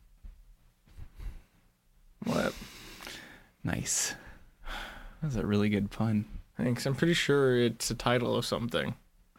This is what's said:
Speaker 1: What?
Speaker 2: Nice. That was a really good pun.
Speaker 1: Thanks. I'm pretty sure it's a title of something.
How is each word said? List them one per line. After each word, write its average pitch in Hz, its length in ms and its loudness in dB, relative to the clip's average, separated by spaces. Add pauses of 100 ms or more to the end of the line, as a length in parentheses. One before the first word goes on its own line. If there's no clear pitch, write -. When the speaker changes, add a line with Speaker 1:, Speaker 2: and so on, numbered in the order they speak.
(2250)
Speaker 1:
What? - 300 0 (1080)
Speaker 2:
Nice. - 520 -2 (1040)
That 156 60 -4
was 135 100 -2
a 92 100 0
really 104 220 4
good 101 220 2
pun. 110 340 0 (320)
Speaker 1:
Thanks. 120 300 0
I'm 139 80 0
pretty 165 180 4
sure 139 460 4
it's 117 320 2
a 110 40 -2
title 120 420 2
of 117 100 0
something. 107 480 -2 (440)